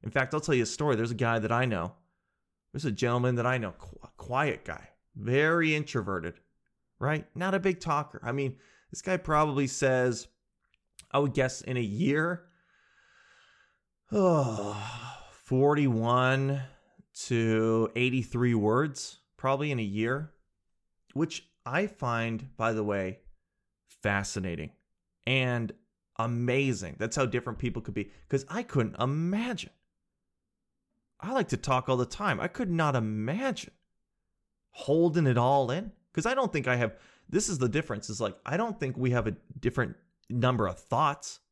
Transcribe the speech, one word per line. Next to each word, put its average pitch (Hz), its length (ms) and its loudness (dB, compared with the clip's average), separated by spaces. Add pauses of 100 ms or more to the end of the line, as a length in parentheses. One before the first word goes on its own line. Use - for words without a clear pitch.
In 107 80 -8
fact, 131 240 -2
I'll 151 80 0
tell 151 120 0
you 123 100 4
a - 20 -6
story. 147 300 0
There's 117 160 0
a - 20 -2
guy 117 240 2
that 113 140 0
I 120 120 2
know 98 320 -2 (760)
there's 147 120 -8
a 131 80 0
gentleman 123 440 2
that 117 100 0
I 127 120 0
know, 104 140 -6
qu-, - 440 -20
quiet 127 480 -4
guy, - 240 -12 (260)
very 156 600 2
introverted, 95 600 -4 (640)
right? 147 360 -2
Not 190 200 -2
a 190 60 2
big 185 200 0
talker. 147 440 -4
I 117 80 -2
mean, 135 240 -2 (340)
this - 120 -14
guy 185 160 0
probably 151 480 2
says, 127 600 2 (840)
I 135 80 0
would 139 160 0
guess 131 260 0
in 127 160 -6
a 123 40 0
year, 151 680 0 (1600)
<sighs> - 20 -6 (1160)
forty-one 131 1300 2 (520)
to 113 800 2
eighty-three 123 600 2
words, 117 640 0 (180)
probably 139 340 0
in 131 80 -2
a 113 40 -2
year, 113 500 -2 (800)
which 156 340 -4 (200)
I 156 200 0
find, 113 680 -4
by 113 160 0
the 110 100 0
way, 98 380 -2 (680)
fascinating 95 840 -4 (540)
and 123 460 0 (460)
amazing. 120 800 0
That's 110 180 -4
how 135 100 2
different 120 320 -4
people 120 240 -4
could - 120 -10
be, 104 160 -6 (180)
'cause 135 200 -2
I 214 140 -6
couldn't 123 360 -2
imagine. 180 720 -2 (1500)
I 202 120 -6
like 262 160 0
to - 80 -2
talk 127 320 0
all 131 80 4
the 123 100 2
time. 190 340 -2
I 175 80 -2
could 208 220 -4
not 156 260 2
imagine 120 800 -2 (960)
holding 160 560 4
it 123 120 4
all 131 320 4
in, 196 220 -6 (200)
'cause 165 140 -2
I 247 80 2
don't 254 180 0
think 139 140 0
I 127 100 4
have, 120 220 0 (300)
this 208 200 0
is 180 100 -4
the 127 100 2
difference, 113 420 -2
is, 104 100 -6
like, 101 240 -2
I 143 120 -2
don't 220 240 -2
think 131 160 -4
we 123 160 2
have 123 140 2
a 107 100 -2 (220)
different - 380 -2 (320)
number 120 380 2
of 92 140 -6
thoughts. - 600 -2 (120)